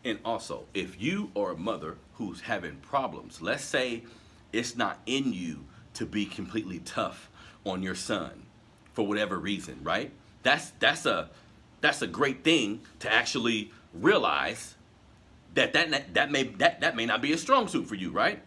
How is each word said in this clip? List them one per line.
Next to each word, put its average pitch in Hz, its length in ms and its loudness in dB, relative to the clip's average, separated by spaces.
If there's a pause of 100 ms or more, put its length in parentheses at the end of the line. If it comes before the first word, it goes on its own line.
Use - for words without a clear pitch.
And 107 160 -2
also, - 400 -4 (100)
if 92 280 -6
you 190 340 -2
are 98 160 0
a 80 60 -6
mother 80 400 -6 (160)
who's 92 260 -8
having 85 380 -6
problems, 120 640 -6
let's 117 240 -2
say 123 380 -2 (500)
it's 120 240 -2
not 104 280 0
in 131 280 0
you 78 320 -6 (300)
to 107 100 -4
be 104 200 -2
completely 95 540 -6
tough - 500 -6 (360)
on 92 180 -2
your 92 100 -2
son 82 500 -6 (500)
for 110 120 0
whatever 101 320 0
reason, 82 460 -4
right? 101 280 -2 (320)
That's, 143 360 2
that's 151 260 4
a, 92 240 0 (520)
that's 143 200 2
a 110 60 -2
great 135 380 -2
thing 120 340 2 (200)
to 104 120 -2
actually 117 600 2 (200)
realize 92 840 2 (800)
that 131 180 4
that, 147 400 2
that 143 180 4
may, 139 120 2
that, 120 360 2
that 151 160 2
may 113 100 0
not 113 160 2
be 147 120 2
a 165 40 2
strong 247 300 4
suit 127 180 0
for 110 100 -6
you, 90 160 -4
right? 131 360 2